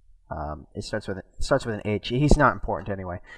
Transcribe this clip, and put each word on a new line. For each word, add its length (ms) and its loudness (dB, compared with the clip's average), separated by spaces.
Um, 440 -10
it 80 -8
starts 240 -8
with, 120 -8
it 60 -14
starts 260 0
with 120 -6
an 80 -10
H. 240 -4
He's 280 6
not 160 6
important 380 -6
anyway. 300 -8